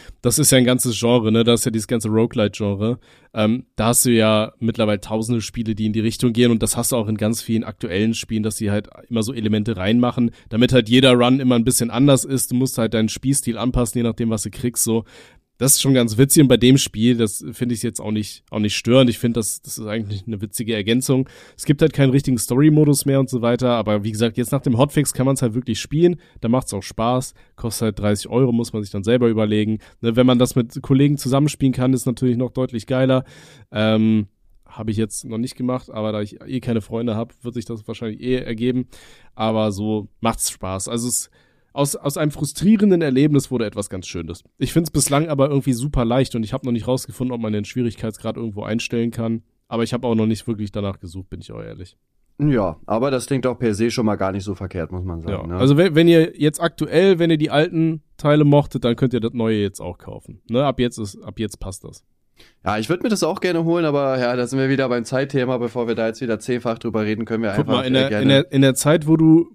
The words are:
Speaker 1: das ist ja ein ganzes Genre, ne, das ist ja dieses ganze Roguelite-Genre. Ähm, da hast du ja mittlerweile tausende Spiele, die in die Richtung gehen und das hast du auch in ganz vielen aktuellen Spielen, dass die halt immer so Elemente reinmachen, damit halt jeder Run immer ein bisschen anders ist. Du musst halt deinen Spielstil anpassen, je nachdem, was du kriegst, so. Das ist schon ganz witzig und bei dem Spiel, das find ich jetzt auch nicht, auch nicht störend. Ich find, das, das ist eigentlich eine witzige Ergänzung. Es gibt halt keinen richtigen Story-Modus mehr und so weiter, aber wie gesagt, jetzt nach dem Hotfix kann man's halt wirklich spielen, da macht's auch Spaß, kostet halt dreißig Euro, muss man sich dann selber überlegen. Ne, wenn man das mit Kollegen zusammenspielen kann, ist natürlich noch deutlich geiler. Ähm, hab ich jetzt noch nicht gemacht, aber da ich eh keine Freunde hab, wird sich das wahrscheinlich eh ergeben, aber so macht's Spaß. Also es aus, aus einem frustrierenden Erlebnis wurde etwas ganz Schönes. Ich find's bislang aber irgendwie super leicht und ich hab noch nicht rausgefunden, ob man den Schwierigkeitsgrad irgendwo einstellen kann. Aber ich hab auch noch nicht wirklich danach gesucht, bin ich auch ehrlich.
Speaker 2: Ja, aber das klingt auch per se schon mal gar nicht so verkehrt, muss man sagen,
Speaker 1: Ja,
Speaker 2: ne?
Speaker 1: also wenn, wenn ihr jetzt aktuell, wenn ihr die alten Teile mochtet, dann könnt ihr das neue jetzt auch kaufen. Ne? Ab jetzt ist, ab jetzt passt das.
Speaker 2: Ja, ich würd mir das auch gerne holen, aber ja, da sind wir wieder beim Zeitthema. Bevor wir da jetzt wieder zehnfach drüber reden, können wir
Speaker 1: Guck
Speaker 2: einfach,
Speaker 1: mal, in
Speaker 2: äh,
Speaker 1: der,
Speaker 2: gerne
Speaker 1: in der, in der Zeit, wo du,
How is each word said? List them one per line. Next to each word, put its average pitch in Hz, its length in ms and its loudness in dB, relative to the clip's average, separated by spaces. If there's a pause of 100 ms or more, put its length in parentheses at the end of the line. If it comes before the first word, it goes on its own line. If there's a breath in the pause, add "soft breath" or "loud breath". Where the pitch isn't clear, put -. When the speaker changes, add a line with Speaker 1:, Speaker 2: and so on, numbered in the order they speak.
(240 loud breath)
Speaker 1:
das 120 160 0
ist 147 120 2
ja 135 60 8
ein 127 80 6
ganzes 123 340 0
Genre, 117 320 2
ne, 113 120 4
das 117 160 4
ist - 60 -6
ja 117 60 -2
dieses 110 160 -4
ganze 113 220 -2
Roguelite-Genre. 107 880 0 (380 soft breath)
Ähm, 110 400 0
da 110 140 0
hast 120 160 2
du 131 40 2
ja 110 480 2
mittlerweile 107 440 0
tausende 110 400 -2
Spiele, 110 340 -6
die 107 100 -4
in 107 80 0
die 110 60 -2
Richtung 113 340 0
gehen 120 160 4
und 113 140 2
das 107 140 -2
hast 117 160 -2
du - 20 0
auch 107 120 -2
in 110 100 -2
ganz 110 260 -2
vielen 113 200 -2
aktuellen 110 520 -2
Spielen, 110 260 -4
dass 107 140 -4
die 104 160 -4
halt 104 180 -4 (180)
immer 113 140 0
so 110 120 -4
Elemente 107 440 -2
reinmachen, 117 540 2 (180 soft breath)
damit 120 240 2
halt 120 160 4
jeder 127 240 6
Run 123 260 4
immer 127 180 2
ein 117 60 4
bisschen 120 280 0
anders 131 340 4
ist. 135 240 -4
Du 127 60 -2
musst 131 240 0
halt 113 160 0
deinen 110 140 2
Spielstil 127 500 -2
anpassen, 123 400 0
je 117 40 0
nachdem, 113 280 -2
was 107 100 -2
du 107 80 -8
kriegst, - 340 -4
so. 113 200 0 (540 loud breath)
Das 131 180 2
ist - 60 0
schon 135 120 2
ganz 117 240 2
witzig 139 240 6
und 135 80 6
bei 123 80 6
dem 123 200 6
Spiel, 120 380 0
das 113 260 -2 (120)
find 123 180 -4
ich 110 100 -6
jetzt 117 200 -8
auch 107 100 -8
nicht, 107 400 -8
auch 110 80 -4
nicht 104 160 -2
störend. 123 340 4
Ich 110 100 -2
find, 120 180 -2
das, - 240 -6
das - 160 -14
ist 110 100 -10
eigentlich 104 400 -8
eine 104 140 -8
witzige 110 340 -6
Ergänzung. 127 540 0 (260 loud breath)
Es - 80 -16
gibt 151 180 0
halt 160 120 4
keinen 139 160 4
richtigen 131 280 2
Story-Modus 147 680 4
mehr 135 160 2
und 127 80 -2
so 123 120 -4
weiter, 120 280 0
aber 107 340 0
wie 110 80 -4
gesagt, 107 240 0
jetzt 123 160 -4
nach 139 80 0
dem 123 180 0
Hotfix 143 360 2
kann 127 120 -2
man's 135 160 0
halt 117 120 0
wirklich 117 260 -4
spielen, 170 380 0 (240 soft breath)
da 113 80 -2
macht's - 240 -2
auch 98 100 -6
Spaß, 123 520 -4 (200 soft breath)
kostet 113 300 -6
halt 104 140 -4
dreißig 104 280 -2
Euro, 123 240 2
muss 117 220 -2
man 107 100 -4
sich 98 80 -12
dann 98 140 -6
selber 120 240 4
überlegen. 107 500 0 (220 soft breath)
Ne, 113 160 0
wenn 127 80 6
man 127 140 6
das 123 180 2
mit 117 240 -2
Kollegen 143 360 2
zusammenspielen 139 540 0
kann, 127 220 0
ist 127 120 -2
natürlich 123 300 0
noch 120 160 -4
deutlich 127 340 -6
geiler. 131 380 2 (480 loud breath)
Ähm, 110 560 2 (380)
hab 110 240 -10
ich 107 80 -4
jetzt 110 260 -4
noch 113 140 -10
nicht 123 180 -6
gemacht, 127 340 -6
aber 107 220 -6
da 107 100 -4
ich 104 200 -10
eh 131 180 -8
keine 117 220 -4
Freunde 113 340 -4
hab, 117 180 -8 (120)
wird 120 80 -10
sich 117 100 -8
das 110 240 -14
wahrscheinlich 113 320 -10
eh 127 200 -2
ergeben, 123 500 -4 (460 soft breath)
aber 110 360 0
so 107 380 -4 (100)
macht's 113 320 -4
Spaß. 95 380 -8
Also 120 180 -4
es - 220 -6 (440)
aus, 143 240 -2
aus - 180 -6
einem 151 160 -2
frustrierenden 196 720 2
Erlebnis 139 500 2
wurde 117 140 -2
etwas 104 240 -8
ganz 92 180 -10
Schönes. 85 380 -10 (120)
Ich - 140 -4
find's 165 200 0
bislang 143 360 0
aber 143 220 2
irgendwie 139 240 0
super 123 320 -2
leicht 123 280 0
und 110 100 -2
ich 104 100 -6
hab 131 100 -8
noch 127 80 -4
nicht 117 160 -2
rausgefunden, 127 460 -4
ob 117 80 -6
man 110 100 -4
den 104 140 -2
Schwierigkeitsgrad 113 720 -6
irgendwo 104 260 -8
einstellen 117 480 -4
kann. 113 320 -6 (240)
Aber 113 160 -4
ich 110 80 -4
hab 123 140 -4
auch 113 100 0
noch 110 100 2
nicht 110 220 -2
wirklich 104 240 -6
danach 101 300 -6
gesucht, 90 280 -14
bin - 120 -14
ich - 100 -20
auch 55 100 -14
ehrlich. - 360 -18 (420)
Speaker 2:
Ja, 113 460 0
aber 120 260 -2
das 127 140 -2
klingt 131 200 -2
auch 123 140 -2
per 113 140 0
se 113 180 0
schon 113 140 -2
mal 104 100 0
gar 95 160 -2
nicht 98 140 -6
so 101 100 -6
verkehrt, 90 380 -8
muss 90 100 -6
man 85 160 -6
sagen, 82 300 -8
Speaker 1:
Ja, 87 40 -6
Speaker 2:
ne? 90 60 -2
Speaker 1:
also 135 160 6
wenn, 170 200 4
wenn 170 120 6
ihr 165 320 4
jetzt 151 220 0
aktuell, 170 580 2
wenn 170 100 2
ihr 160 80 4
die 151 120 -2
alten 160 540 0 (120)
Teile 151 300 4
mochtet, 143 400 4
dann 117 100 2
könnt 123 180 0
ihr 120 60 0
das 113 140 -4
neue 113 280 0
jetzt 98 200 -4
auch 87 160 -10
kaufen. - 520 -18
Ne? 123 140 0
Ab 131 160 0
jetzt 120 180 -2
ist, 104 260 -10
ab 104 160 -14
jetzt 107 200 -8
passt 95 240 -12
das. - 220 -20 (600 soft breath)
Speaker 2:
Ja, 101 120 -2
ich 110 120 -4
würd 180 120 -2
mir - 60 -2
das 202 160 0
auch 165 160 -2
gerne 165 240 -2
holen, 170 220 0
aber 139 340 0
ja, 123 160 0
da 123 100 -2
sind 131 140 -4
wir 135 80 0
wieder 135 220 0
beim 120 160 -2
Zeitthema. 131 520 -2
Bevor 117 300 -4
wir 113 80 -2
da 113 120 0
jetzt 113 120 -6
wieder 113 180 -4
zehnfach 117 420 -4
drüber 110 260 -2
reden, 110 180 -2
können 113 200 -4
wir 101 120 -2
Speaker 1:
Guck 107 40 0
Speaker 2:
einfach, 110 140 -2
Speaker 1:
mal, 127 120 0
in 131 80 0
Speaker 2:
äh, 131 60 2
Speaker 1:
der, 135 100 0
Speaker 2:
gerne 208 140 0
Speaker 1:
in 135 40 2
der, 139 240 4
in 135 100 2
der 135 140 4
Zeit, 151 320 0
wo 160 80 4
du, 160 380 6